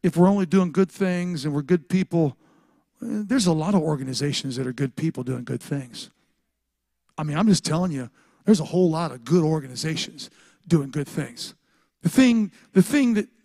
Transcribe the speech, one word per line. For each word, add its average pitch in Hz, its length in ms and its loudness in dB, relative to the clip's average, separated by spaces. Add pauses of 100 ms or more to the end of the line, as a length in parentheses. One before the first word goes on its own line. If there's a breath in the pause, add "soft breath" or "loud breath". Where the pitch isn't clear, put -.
if 170 160 0
we're 175 100 6
only 196 180 2
doing 180 260 0
good 185 200 0
things 180 540 -4
and 151 80 -4
we're 147 80 -2
good 160 260 0
people, 170 480 0 (680 soft breath)
eh, 214 260 -6
there's 240 200 2
a 170 60 2
lot 160 220 0
of 170 60 4
organizations 135 760 -4
that 131 100 -4
are 127 60 -6
good 131 240 -4
people 151 260 -4
doing 123 220 -6
good 123 160 -6
things. 135 480 -10 (1080)
I 156 60 -8
mean, 151 140 -4
I'm 214 100 2
just 190 160 4
telling 170 280 -2
you, 131 180 -8 (340 soft breath)
there's 208 160 4
a 147 60 -4
whole 180 240 2
lot 160 220 -2
of 123 120 -16
good 160 200 4
organizations 151 880 -4 (360 soft breath)
doing 147 220 2
good 139 180 -6
things. - 460 -10 (480)
The 170 80 0
thing, 233 420 4 (220 soft breath)
the 190 80 6
thing 254 320 2
that 208 160 -2 (160)